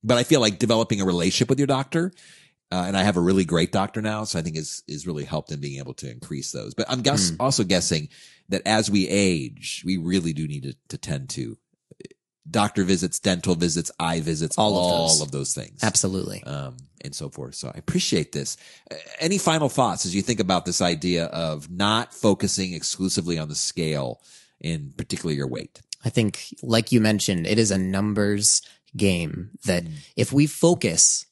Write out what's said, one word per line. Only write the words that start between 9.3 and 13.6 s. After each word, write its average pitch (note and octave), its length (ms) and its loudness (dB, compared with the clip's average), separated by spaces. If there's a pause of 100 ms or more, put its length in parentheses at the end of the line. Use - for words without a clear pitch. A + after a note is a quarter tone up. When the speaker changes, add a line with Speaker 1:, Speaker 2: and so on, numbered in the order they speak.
Speaker 1:
we F#2 120 0
really E2+ 340 0
do D2+ 160 -4
need D2 160 -8
to, C2+ 120 -10 (140)
to C#2+ 80 -10
tend C#2 340 -6
to A#1 260 -8 (920)
doctor G#2 340 0
visits, F2+ 360 0
dental F2+ 360 0
visits, E2 340 0 (100)